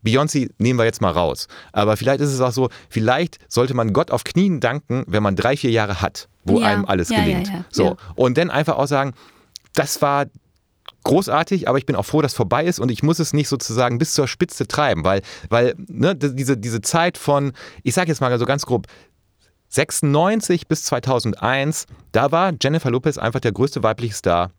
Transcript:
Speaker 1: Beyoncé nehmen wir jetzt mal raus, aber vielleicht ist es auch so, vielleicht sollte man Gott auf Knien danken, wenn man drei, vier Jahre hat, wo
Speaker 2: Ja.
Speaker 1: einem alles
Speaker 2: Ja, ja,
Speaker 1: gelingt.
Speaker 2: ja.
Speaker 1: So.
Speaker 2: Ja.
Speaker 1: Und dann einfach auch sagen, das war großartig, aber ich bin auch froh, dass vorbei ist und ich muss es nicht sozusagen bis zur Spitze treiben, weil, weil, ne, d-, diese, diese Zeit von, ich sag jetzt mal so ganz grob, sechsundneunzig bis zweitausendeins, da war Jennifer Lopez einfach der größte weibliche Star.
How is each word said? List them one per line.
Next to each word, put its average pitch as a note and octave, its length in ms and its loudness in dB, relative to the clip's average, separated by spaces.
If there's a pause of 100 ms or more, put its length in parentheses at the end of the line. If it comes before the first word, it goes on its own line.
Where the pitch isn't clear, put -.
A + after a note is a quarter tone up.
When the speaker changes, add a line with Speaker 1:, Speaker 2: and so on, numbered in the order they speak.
Speaker 1:
Beyoncé C3 520 2
nehmen B2 200 2
wir A2+ 60 4
jetzt A2+ 180 0
mal F#2+ 100 2
raus, D#2+ 360 -2 (240)
aber G#2 240 2
vielleicht B2 240 0
ist C#3+ 140 0
es B2+ 80 -2
auch B2+ 100 2
so, B2+ 160 0 (220)
vielleicht B2 480 0 (100)
sollte B2+ 260 0
man A2+ 200 0
Gott - 180 0
auf A#2+ 140 -2
Knien F3+ 340 2
danken, B2+ 480 -4
wenn G#2 160 0
man G2 140 2
drei, B2+ 180 2
vier C3 160 0
Jahre G#2 300 0
hat, - 260 -4 (160)
wo - 160 4
Speaker 2:
Ja. - 80 2
Speaker 1:
einem F#3+ 180 2
alles F3 240 0
Speaker 2:
Ja, A3+ 100 2
ja, - 40 4
Speaker 1:
gelingt. - 240 0
Speaker 2:
ja. F3+ 240 -8
Speaker 1:
So. - 140 2
Speaker 2:
Ja. - 100 0 (200)
Speaker 1:
Und B2 220 2
dann E3+ 120 0
einfach D3+ 260 0
auch C#3 120 0
sagen, C#3 260 0 (600)
das - 280 -2
war C#3+ 240 2 (760)
großartig, E3 680 2
aber C3 80 2
ich C3 80 -2
bin C#3 100 0
auch G2+ 100 -2
froh, D#3 160 2
dass D3 120 0
vorbei B2 320 0
ist F3 140 -2
und B2 120 0
ich A2 100 -4
muss D#3+ 180 2
es D#3 140 -2
nicht D3 140 0
sozusagen B2 500 0
bis D#3 160 -2
zur C3+ 140 2
Spitze - 400 -4
treiben, A2+ 380 0
weil, F#2+ 160 2 (280)
weil, A#2+ 240 2 (140)
ne, F3 280 0
d-, C#3 180 -2
diese, C3 240 0
diese A2+ 240 -4
Zeit E3+ 360 0
von, C#3+ 360 0 (300)
ich B2 100 -2
sag F3+ 140 0
jetzt E3 120 -2
mal B2 180 0
so B2 80 0
ganz C#3 200 -2
grob, A#2+ 220 -2 (840)
sechsundneunzig E3 1000 0
bis - 160 -2
zweitausendeins, B2+ 1000 -2 (260)
da C3 200 2
war F3 300 2
Jennifer C#3 300 0
Lopez B2+ 260 0
einfach A#2+ 220 -2
der A#2 120 0
größte B2+ 320 -2
weibliche A2 300 -2
Star. F2 460 0